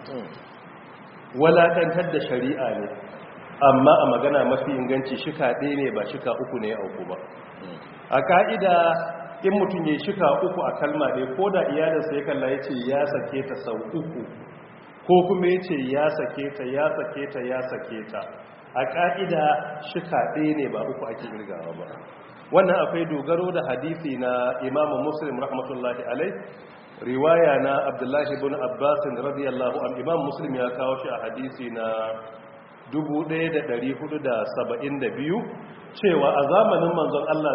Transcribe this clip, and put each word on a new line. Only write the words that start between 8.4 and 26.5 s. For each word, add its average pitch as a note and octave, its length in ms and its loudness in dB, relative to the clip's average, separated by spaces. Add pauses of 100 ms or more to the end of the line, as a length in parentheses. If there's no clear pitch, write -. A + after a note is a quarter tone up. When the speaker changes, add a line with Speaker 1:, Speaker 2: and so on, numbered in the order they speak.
Speaker 2:
in F#3+ 120 2
mutum F#3 340 2
ya D3+ 60 2
yi C#3+ 60 0
shika F3+ 340 0
uku F3+ 280 0
a B2+ 180 0
kalma D3 320 0
ɗaya, B2+ 260 -4
ko G3 140 2
da F#3 100 2
iyalinsa D3+ 540 0
ya C#3+ 100 -2
kalla C3+ 240 -2
ya C#3 120 0
ce C#3+ 120 -6 (120)
ya C#3 180 0
sake C3+ 460 -4
ta B2+ 60 -8
sau A#2 200 -6
uku, A2+ 480 -6 (800)
ko F3+ 140 4 (100)
kuma F3+ 220 2
ya F3+ 140 4
ce F3 140 -4 (140)
ya C#3+ 180 2
sake C3+ 440 -2
ta, C3+ 140 -8
ya C#3 220 0
sake C#3+ 440 -4
ta, C3+ 100 -6
ya B2+ 200 -4
sake A2 460 -8
ta, G#2 140 -8 (500)
a C3 140 0
ka'ida F3 600 0 (380)
shika E3 360 -4 (100)
ɗaya D3+ 260 0
ne C#3 140 0
ba G#2+ 120 -4
uku B2+ 240 -6
ake A2+ 200 -8
kirgawa G2 480 -10
ba. E2+ 140 -12 (600)
Wannan F#3 280 6
akwai E3 280 0
dogaro D#3+ 460 0
da E3+ 140 0
hadisi D3+ 520 -4
na B2 420 0
Imam C#3 400 0
Muslim C#3 420 -2
rahmatullahi B2+ 640 -4
alai, C#3 260 -2 (680)